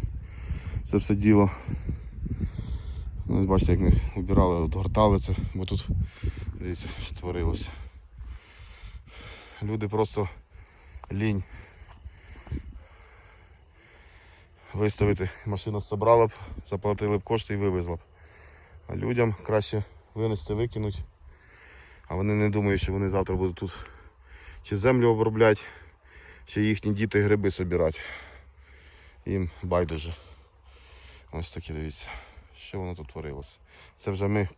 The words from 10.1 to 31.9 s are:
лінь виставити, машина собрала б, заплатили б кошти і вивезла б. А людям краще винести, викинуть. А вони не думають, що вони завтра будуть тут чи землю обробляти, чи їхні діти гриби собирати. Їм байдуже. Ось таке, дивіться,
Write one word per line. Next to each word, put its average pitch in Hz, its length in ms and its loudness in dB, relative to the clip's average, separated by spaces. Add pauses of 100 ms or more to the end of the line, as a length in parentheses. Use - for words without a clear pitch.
лінь 98 320 0 (3250)
виставити, 101 560 2 (160)
машина 104 360 -4
собрала 113 460 6
б, 110 40 -2 (380)
заплатили 104 480 0
б 95 60 -4
кошти 110 300 -2
і 101 40 -2
вивезла 90 380 0
б. 82 40 -8 (880)
А - 80 -6
людям 120 480 2
краще 107 400 0 (320)
винести, 107 380 -2
викинуть. 107 500 -2 (1040)
А - 80 -6
вони 101 180 0
не 104 160 4
думають, 101 320 2
що - 100 0
вони 98 180 0
завтра 95 260 0
будуть 92 200 0
тут - 300 -8 (800)
чи 104 140 -4
землю 120 320 6
обробляти, 110 520 6 (840)
чи - 180 0
їхні 107 300 2
діти 104 280 2
гриби 101 300 4
собирати. 87 480 0 (1300)
Їм 95 240 0 (140)
байдуже. 87 520 0 (1160)
Ось 82 200 -8
таке, 82 220 -10
дивіться, 78 340 -8 (500)